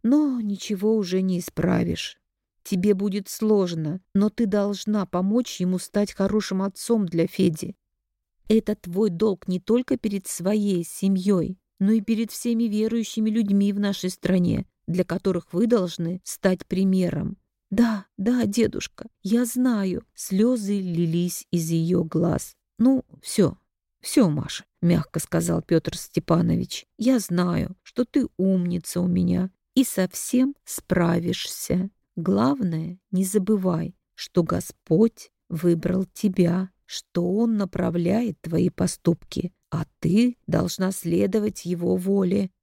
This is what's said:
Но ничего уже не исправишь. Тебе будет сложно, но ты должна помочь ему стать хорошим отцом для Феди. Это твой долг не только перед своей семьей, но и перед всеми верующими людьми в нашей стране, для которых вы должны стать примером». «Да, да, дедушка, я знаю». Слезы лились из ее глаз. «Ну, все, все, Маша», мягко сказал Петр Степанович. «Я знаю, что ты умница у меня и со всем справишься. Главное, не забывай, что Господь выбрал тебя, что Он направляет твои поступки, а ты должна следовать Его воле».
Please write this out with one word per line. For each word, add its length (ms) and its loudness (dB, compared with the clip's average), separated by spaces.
Но 380 2
ничего 540 -2
уже 260 0
не 200 0
исправишь. 800 -2
Тебе 320 2
будет 340 -4
сложно, 720 0
но 140 4
ты 180 0
должна 580 -2
помочь 560 -2
ему 200 0
стать 320 -2
хорошим 500 0
отцом 440 -2
для 200 0
Феди. 480 0
Это 280 2
твой 340 -2
долг 380 -2
не 100 -2
только 380 0
перед 320 -4
своей 560 0
семьей, 760 0
но 100 4
и 100 4
перед 300 -2
всеми 340 -2
верующими 680 -2
людьми 420 2
в 80 -2
нашей 300 -2
стране, 560 0
для 160 0
которых 500 -2
вы 140 2
должны 560 0
стать 440 -2
примером». 680 0
«Да, 360 2
да, 300 0
дедушка, 640 -2
я 220 2
знаю». 600 0
Слезы 680 0
лились 720 -2
из 200 -2
ее 340 2
глаз. 500 -2
«Ну, 260 2
все, 380 0
все, 300 4
Маша», 340 -6
мягко 360 2
сказал 440 -2
Петр 340 0
Степанович. 920 -2
«Я 220 2
знаю, 640 -2
что 220 -4
ты 320 0
умница 640 -2
у 80 0
меня 420 0
и 80 4
со 240 -2
всем 560 -2
справишься. 1300 -2
Главное, 840 -2
не 140 0
забывай, 720 0
что 280 -2
Господь 880 0
выбрал 560 0
тебя, 640 0
что 440 -4
Он 280 0
направляет 840 0
твои 300 0
поступки, 840 -2
а 140 -4
ты 460 2
должна 460 0
следовать 760 -2
Его 300 0
воле». 540 0